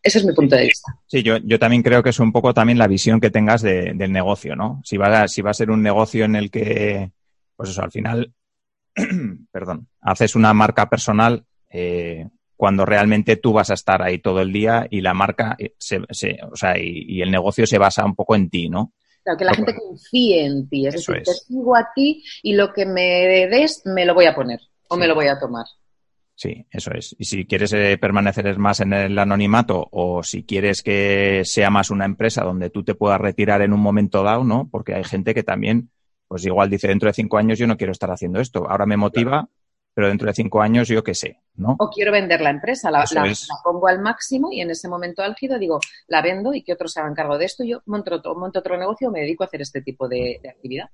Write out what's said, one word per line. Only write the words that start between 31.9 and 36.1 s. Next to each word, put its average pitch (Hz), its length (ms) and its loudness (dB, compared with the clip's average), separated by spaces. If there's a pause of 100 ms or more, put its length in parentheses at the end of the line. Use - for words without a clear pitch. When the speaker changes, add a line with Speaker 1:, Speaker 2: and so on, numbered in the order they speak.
Speaker 2:
una 98 160 -2
empresa 104 380 -2
donde 92 260 -4
tú 101 120 -8
te 101 120 -4
puedas 101 260 0
retirar 101 400 0
en 104 140 2
un 104 60 4
momento 104 420 2
dado, 113 200 2
¿no? 120 280 0
Porque - 240 -8
hay 95 100 -6
gente 107 300 -4
que 113 80 -2
también, 107 480 -2 (380)